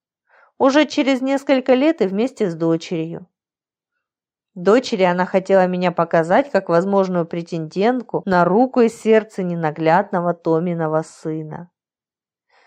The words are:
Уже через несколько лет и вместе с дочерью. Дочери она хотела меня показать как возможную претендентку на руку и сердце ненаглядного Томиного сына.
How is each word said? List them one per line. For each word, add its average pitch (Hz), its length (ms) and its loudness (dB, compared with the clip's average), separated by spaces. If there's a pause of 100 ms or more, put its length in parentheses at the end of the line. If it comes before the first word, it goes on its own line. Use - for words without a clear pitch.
(600)
Уже 277 260 4
через 269 360 0
несколько 269 520 0
лет 294 300 2
и - 20 4
вместе 214 420 -2
с 165 60 -4
дочерью. 165 760 -4 (1300)
Дочери 196 500 0
она 180 220 2
хотела 185 400 2
меня 180 280 -2
показать 170 580 0
как 190 160 -2
возможную 185 580 0
претендентку 175 1000 -4
на 180 180 2
руку 240 380 2
и 226 80 4
сердце 214 540 0
ненаглядного 170 880 0
Томиного 165 680 -2
сына. 160 680 -12 (960)